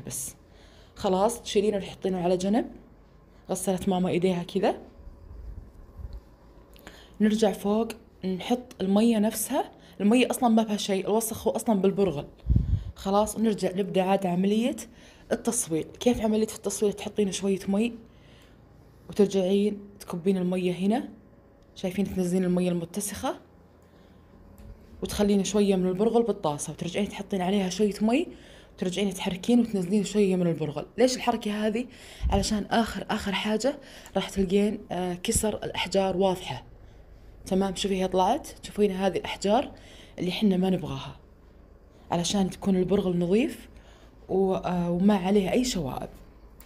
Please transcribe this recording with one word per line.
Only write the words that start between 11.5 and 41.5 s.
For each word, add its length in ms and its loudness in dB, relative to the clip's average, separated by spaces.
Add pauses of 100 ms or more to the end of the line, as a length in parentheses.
أصلًا 260 2
بالبرغل. 440 2 (720)
خلاص 440 0
نرجع 320 2
نبدأ 300 0
عاد 240 2
عملية 500 2 (560)
التصوير. 560 -2 (120)
كيف 220 2
عملية 340 2
التصوير؟ 360 -2
تحطين 400 -2
شوية 360 0
مي 260 0 (1160)
وترجعين 720 2 (200)
تكبين 380 -2
المية 360 0
هنا، 360 0 (640)
شايفين 400 -4
تنزلين 280 0
المية 260 2
المتسخة 720 -4 (1600)
وتخلين 420 2
شوية 320 2
من 120 2
البرغل 360 2
بالطاسة، 500 -2
وترجعين 360 -4
تحطين 320 -6
عليها 280 0
شوية 320 0
مي 260 2 (480)
وترجعين 380 -2
تحركين 460 0
وتنزلين 440 0
شوية 320 2
من 120 2
البرغل. 380 -4 (120)
ليش 180 6
الحركة 520 -2
هذه؟ 180 -2 (440)
علشان 420 0
آخر، 380 0
آخر 220 -2
حاجة 460 -2 (380)
راح 140 -2
تلقين، 500 0 (120)
آه، 220 -4
كسر 500 -2
الأحجار 540 -2
واضحة، 460 0 (840)
تمام؟ 300 0
شوفي 260 -2
هي 60 2
طلعت، 400 2
تشوفين 440 -2
هذه 260 0
الأحجار 540 0 (480)
اللي 120 -2
حنا 260 2
ما 120 2
نبغاها، 500 -4 (920)